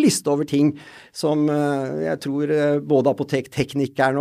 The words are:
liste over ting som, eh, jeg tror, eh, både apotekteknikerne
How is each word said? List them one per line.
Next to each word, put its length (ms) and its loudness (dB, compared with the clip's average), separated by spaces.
liste 300 2
over 180 -2
ting 220 2
som, 380 0
eh, 400 -2
jeg 160 -4
tror, 260 -2
eh, 320 2
både 300 4
apotekteknikerne 1080 -2